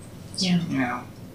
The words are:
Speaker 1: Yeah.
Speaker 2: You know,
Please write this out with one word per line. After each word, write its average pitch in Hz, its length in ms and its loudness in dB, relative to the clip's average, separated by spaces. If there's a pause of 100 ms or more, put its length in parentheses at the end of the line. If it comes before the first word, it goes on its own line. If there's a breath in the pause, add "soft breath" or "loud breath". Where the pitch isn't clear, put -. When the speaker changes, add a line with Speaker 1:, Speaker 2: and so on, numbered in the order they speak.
(380)
Speaker 1:
Yeah. 180 300 6
Speaker 2:
You 139 100 2
know, 123 240 0 (320)